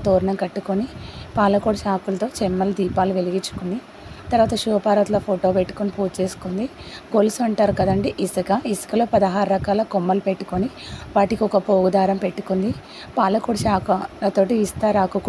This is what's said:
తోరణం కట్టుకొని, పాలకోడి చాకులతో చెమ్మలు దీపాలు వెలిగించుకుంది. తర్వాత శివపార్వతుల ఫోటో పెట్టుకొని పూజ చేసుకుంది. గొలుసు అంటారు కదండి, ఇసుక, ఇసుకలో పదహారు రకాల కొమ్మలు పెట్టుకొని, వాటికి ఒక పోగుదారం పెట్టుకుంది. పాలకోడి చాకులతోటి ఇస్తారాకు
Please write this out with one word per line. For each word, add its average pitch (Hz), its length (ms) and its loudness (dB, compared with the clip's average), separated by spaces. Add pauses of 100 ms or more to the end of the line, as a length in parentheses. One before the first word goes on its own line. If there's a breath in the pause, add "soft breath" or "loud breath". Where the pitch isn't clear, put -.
తోరణం 190 300 4
కట్టుకొని, 196 520 -4 (460 loud breath)
పాలకోడి 202 480 2
చాకులతో 196 540 -2
చెమ్మలు 190 380 0
దీపాలు 190 400 0
వెలిగించుకుంది. 185 640 -4 (480 loud breath)
తర్వాత 226 300 2
శివపార్వతుల 208 640 2
ఫోటో 185 320 0
పెట్టుకొని 190 400 0
పూజ 190 240 -2
చేసుకుంది. 185 500 -4 (460 loud breath)
గొలుసు 214 360 2
అంటారు 208 320 2
కదండి, 196 300 2 (160)
ఇసుక, 185 260 -2 (140)
ఇసుకలో 226 480 0
పదహారు 196 420 2
రకాల 202 260 0 (120)
కొమ్మలు 185 320 2
పెట్టుకొని, 190 440 -2 (460 loud breath)
వాటికి 202 320 2
ఒక 202 100 4 (120)
పోగుదారం 190 560 4
పెట్టుకుంది. 190 460 -2 (460 loud breath)
పాలకోడి 214 480 0
చాకులతోటి 196 1000 0
ఇస్తారాకు 202 640 0